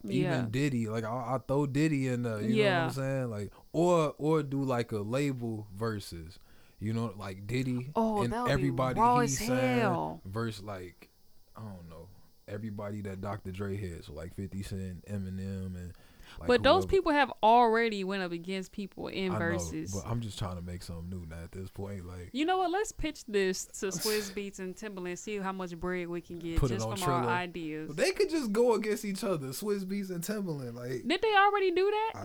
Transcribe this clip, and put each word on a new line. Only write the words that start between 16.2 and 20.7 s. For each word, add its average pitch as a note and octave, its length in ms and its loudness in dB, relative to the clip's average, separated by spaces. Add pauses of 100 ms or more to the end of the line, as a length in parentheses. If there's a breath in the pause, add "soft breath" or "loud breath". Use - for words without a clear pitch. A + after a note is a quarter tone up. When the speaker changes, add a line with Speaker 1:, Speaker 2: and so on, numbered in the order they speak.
Speaker 2:
like, - 80 -6
Speaker 1:
But B3 140 6
those E4+ 220 6
Speaker 2:
whoever. F3 60 12
Speaker 1:
people F4+ 220 6
have C#4+ 180 6 (120)
already A3+ 640 6
went F#3+ 180 -2
up F3 100 -4
against F#3 400 -6
people - 360 -8
in F#3 240 -2
Speaker 2:
I - 20 2
know, - 40 0
Speaker 1:
Versus. D#3 540 -2
Speaker 2:
but G2 180 -4
I'm A#2 120 0
just G#2+ 160 -8
trying F#2 180 -4
to F2 60 -8
make F2 200 -8